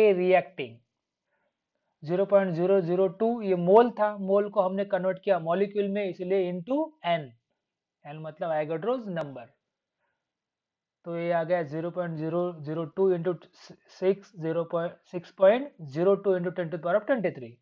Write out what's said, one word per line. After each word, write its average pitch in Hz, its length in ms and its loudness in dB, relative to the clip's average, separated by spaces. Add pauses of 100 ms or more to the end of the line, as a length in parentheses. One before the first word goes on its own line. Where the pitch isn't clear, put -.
(180)
reacting, 175 600 0 (1300)
ज़ीरो 180 220 -2
पॉइंट 196 300 4
ज़ीरो 185 260 4
ज़ीरो 180 260 2 (120)
टू 226 100 2 (120)
ये 190 160 0
मोल 202 340 6
था, 208 260 -2
मोल 202 320 0
को 202 120 0
हमने 190 240 -2
convert 185 380 -2
किया 185 160 2
molecule 196 500 -2
में, 202 160 -4
इसलिए 180 460 -2
into 180 260 -4 (280)
N, 156 260 -2 (760)
एन 147 160 -14
मतलब 160 300 -8
एवोगाड्रोस 165 560 -4
number, 143 380 -8 (1600)
तो 170 120 -8
ये 170 140 -4
आ 170 120 0
गया 175 220 0
ज़ीरो 160 260 -6
पॉइंट 175 260 -6
ज़ीरो 160 240 -2 (200)
ज़ीरो 156 260 -6
टू 190 280 0
into 170 200 -2 (640)
six, 196 380 -2
ज़ीरो 165 340 -2
पॉइंट, 170 240 -4 (160)
सिक्स 175 260 -10
पॉइंट 240 340 4 (100)
ज़ीरो 160 360 0
टू 196 220 2
into 175 120 -4
ten 170 200 -6
to 175 60 -6
the 156 60 -12
power 180 180 0
of - 60 -12
twenty 190 300 0
three। 120 240 -14